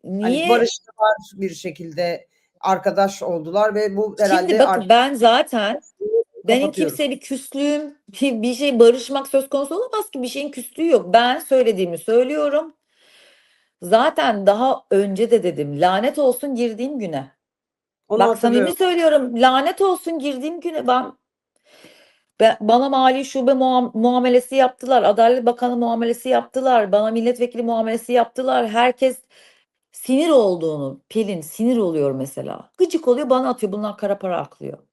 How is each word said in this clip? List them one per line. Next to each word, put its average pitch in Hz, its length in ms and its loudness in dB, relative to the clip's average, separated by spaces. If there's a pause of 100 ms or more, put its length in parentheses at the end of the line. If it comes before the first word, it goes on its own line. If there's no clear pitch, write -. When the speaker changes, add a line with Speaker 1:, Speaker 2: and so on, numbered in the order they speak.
Speaker 1:
Hani 190 180 -8 (100)
Speaker 2:
Niye? 277 180 -2
Speaker 1:
barıştılar 226 640 0 (180)
bir 190 160 -8
şekilde, 165 760 -8 (320)
arkadaş 190 640 0
oldular 185 520 -2
ve 208 220 -2
bu 208 200 -4
Speaker 2:
Şimdi 214 60 0
Speaker 1:
herhalde 190 360 2
Speaker 2:
bakın, 220 220 4
Speaker 1:
ar- 185 80 -10
Speaker 2:
ben 247 240 6
zaten, 240 680 2 (640)
benim 247 180 2
Speaker 1:
Kapatıyoruz. 302 340 -2
Speaker 2:
kimseye 285 140 -2
bir 269 100 -8
küslüğüm, 285 800 -6 (240)
bir, 247 200 -2
bir 240 120 -2
şey, 254 260 -2
barışmak 254 480 4
söz 269 220 -2
konusu 285 260 -4
olamaz 427 360 -6
ki. 269 100 -8
Bir 247 60 -6
şeyin 277 240 -8
küslüğü 285 360 -6
yok. 190 260 2
Ben 247 260 4
söylediğimi 214 580 0
söylüyorum. 294 760 -2 (1080)
Zaten 226 640 2
daha 233 460 2
önce 202 400 0
de 214 120 2
dedim, 143 380 -4
lanet 208 380 0
olsun 269 360 0
girdiğim 240 440 -4
güne. 151 320 -8 (800)
Speaker 1:
Onu 202 100 0
Speaker 2:
Bak, 220 180 4
samimi 240 300 2
Speaker 1:
hatırlıyorum. 180 100 -4
Speaker 2:
söylüyorum, 302 640 2
lanet 269 400 2
olsun 339 380 -2
girdiğim 285 420 -8
güne. 320 260 -6
Ben, 247 260 0 (1300)
be-, 220 200 4
bana 240 280 2
mali 262 360 2
şube 269 260 0
muam-, 254 420 2
muamelesi 247 640 2
yaptılar, 254 480 2
Adalet 226 420 4
Bakanı 240 320 0
muamelesi 233 520 -2
yaptılar, 240 640 0
bana 208 200 2
milletvekili 240 520 -2
muamelesi 226 500 -4
yaptılar. 247 560 0
Herkes 247 480 0 (760)
sinir 285 380 -2
olduğunu, 160 800 0
Pelin 202 320 -4
sinir 226 360 -2
oluyor 156 340 0
mesela. 135 680 -10
Gıcık 330 300 0
oluyor, 247 220 0
bana 262 200 2
atıyor, 214 220 -4
bunlar 208 260 -8
kara 196 220 -4
para 180 180 -6
aklıyor. 143 400 -12 (160)